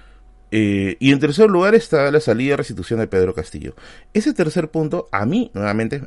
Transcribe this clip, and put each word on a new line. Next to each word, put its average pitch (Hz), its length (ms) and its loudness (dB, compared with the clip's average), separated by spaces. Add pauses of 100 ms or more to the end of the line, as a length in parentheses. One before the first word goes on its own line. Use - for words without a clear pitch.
(520)
Eh, 101 480 0
y 135 100 4
en 143 80 4
tercer 151 320 4
lugar 190 240 4
está 151 380 2
la 156 80 2
salida 131 340 0
y - 20 0
restitución 113 440 -6
de - 80 -2
Pedro 92 260 0
Castillo. - 400 -10 (400)
Ese 233 180 0
tercer 165 380 -2
punto, 160 400 -4
a 98 160 -2
mí, 226 280 -2
nuevamente, 110 520 -4